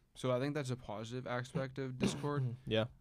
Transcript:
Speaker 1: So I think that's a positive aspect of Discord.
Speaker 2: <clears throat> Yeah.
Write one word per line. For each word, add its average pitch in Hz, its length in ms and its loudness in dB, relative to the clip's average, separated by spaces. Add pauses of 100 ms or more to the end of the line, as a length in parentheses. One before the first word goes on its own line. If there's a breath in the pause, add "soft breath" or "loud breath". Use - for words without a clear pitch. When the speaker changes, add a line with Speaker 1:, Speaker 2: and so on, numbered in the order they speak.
(160)
Speaker 1:
So 127 160 0
I 123 80 6
think 143 140 0
that's 135 160 -2
a 120 60 0
positive 113 520 -6
aspect 131 500 -2
of 131 200 -4
Discord. 143 640 0
Speaker 2:
<clears throat> - 60 -12
Yeah. 110 200 4 (140)